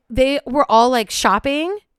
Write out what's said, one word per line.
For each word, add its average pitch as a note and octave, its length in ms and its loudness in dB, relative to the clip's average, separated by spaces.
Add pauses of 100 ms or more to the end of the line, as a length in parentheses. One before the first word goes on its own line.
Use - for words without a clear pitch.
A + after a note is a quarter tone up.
they C4 380 0
were C4 240 -2
all, A3+ 180 4
like, A#3+ 220 -2
shopping C#4+ 680 -2 (200)